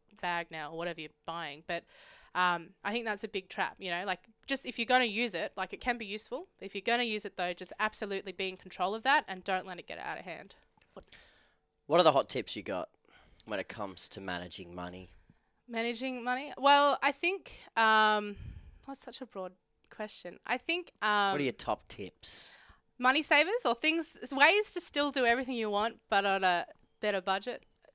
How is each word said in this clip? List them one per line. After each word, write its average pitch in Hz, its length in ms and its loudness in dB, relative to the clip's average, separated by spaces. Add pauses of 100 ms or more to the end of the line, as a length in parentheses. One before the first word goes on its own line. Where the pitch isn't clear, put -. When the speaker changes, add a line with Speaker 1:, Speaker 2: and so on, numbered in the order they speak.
(220)
Speaker 1:
bag 170 300 -2
now 156 200 -8
or 165 60 -10
whatever 165 240 -4
you're 151 80 -10 (160)
buying. 165 420 -8
But, 170 160 -4 (520)
um, 175 340 2 (140)
I 202 80 -4
think 233 140 -4
that's 208 180 -4
a 226 40 -6
big 190 220 -8
trap, - 300 -4
you 185 100 -8
know, 175 160 -4
like, 185 160 -2 (260)
just - 180 -2
if 247 140 -6
you're 233 60 -2
gonna 254 200 6
use 220 280 0
it, 175 240 -4
like, - 160 -4
it - 80 -10
can 247 160 -2
be 226 80 -8
useful. 214 420 -8 (120)
If 196 160 -12
you're 202 60 -8
gonna 233 220 2
use 214 220 -4
it 196 100 -12
though, 180 180 -2
just 180 260 -12
absolutely 202 520 -4
be 190 180 -4
in 185 80 -8
control 190 380 -4
of 220 80 -8
that 277 240 4
and 185 160 -10
don't 185 220 -2
let 180 140 -12
it - 80 -16
get 80 100 -10
out - 200 -8
of - 80 -14
hand. 185 300 -14 (1300)
Speaker 2:
What 160 120 6
are 175 40 10
the 156 100 8
hot 131 160 2
tips - 260 -4
you 104 80 -8
got 92 260 -4 (560)
when 104 140 -4
it 92 80 -6
comes 98 420 -8
to - 120 -8
managing 90 520 -8
money? 90 380 -12 (560)
Speaker 1:
Managing 233 560 -6
money? 254 340 -4
Well, 285 440 8
I 285 100 4
think, - 500 -4 (140)
um, 214 640 4 (480)
that's 277 160 -10
such - 200 -14
a 262 40 -10
broad 185 280 -10 (360)
question. - 560 -12
I 254 120 0
think, 339 440 -4
um, 208 320 4
Speaker 2:
What 147 80 0
are - 20 2
your 131 100 2
top - 340 -4
tips? - 680 -6 (400)
Speaker 1:
money 262 240 4
savers 320 440 4
or 240 80 4
things, 320 420 0 (160)
ways 330 420 4
to 359 60 -6
still 294 320 0
do 262 140 2
everything 247 300 2
you 220 140 -2
want 208 300 0 (100)
but 196 160 4
on 190 180 2
a 175 240 4 (320)
better 202 200 0
budget. 196 440 -4 (320)